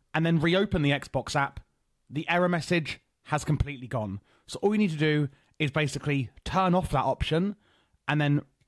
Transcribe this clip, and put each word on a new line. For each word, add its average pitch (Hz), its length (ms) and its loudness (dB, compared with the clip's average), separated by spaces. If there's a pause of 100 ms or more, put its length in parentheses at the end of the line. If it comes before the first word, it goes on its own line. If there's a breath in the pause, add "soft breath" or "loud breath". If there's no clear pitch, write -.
(140)
and 160 120 0
then 165 140 2
reopen 180 440 2
the 143 80 2
Xbox - 440 -6
app, 139 240 -2 (500)
the 135 200 -6
error 175 180 2
message 170 540 -2 (220)
has - 200 -4
completely 139 440 -2
gone. 107 340 -6 (260 soft breath)
So - 140 -12
all 202 120 2
you 214 40 4
need 208 140 4
to 156 60 -4
do 151 320 2 (280 soft breath)
is 147 140 0
basically 143 580 -2 (160)
turn 185 280 2
off 180 180 0
that 135 120 0
option 165 540 -2 (500 soft breath)
and 147 140 2
then 143 240 2 (220)